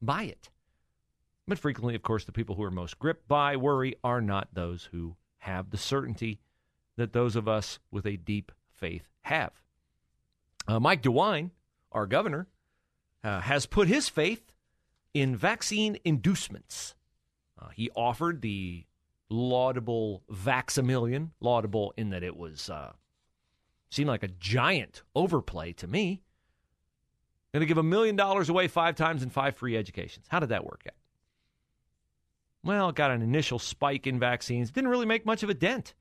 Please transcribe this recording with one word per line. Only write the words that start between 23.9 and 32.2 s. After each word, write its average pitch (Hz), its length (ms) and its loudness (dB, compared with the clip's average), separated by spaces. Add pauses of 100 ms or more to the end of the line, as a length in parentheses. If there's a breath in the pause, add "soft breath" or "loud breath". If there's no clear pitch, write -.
seemed 147 180 0
like 117 140 0
a 104 60 -4
giant 113 720 0 (140)
overplay 123 560 0
to - 160 -12
me. 185 340 -2 (1300)
Gonna 151 140 2
give 160 100 4
a 160 60 6
million 208 320 4
dollars 196 340 4
away 180 200 4
five 165 260 2
times 160 300 0
and 123 80 -6
five 135 240 0
free 120 200 -2
educations. 95 520 -8
How 170 100 0
did 143 120 0
that 107 140 0
work - 220 -14
out? - 80 -14 (1700)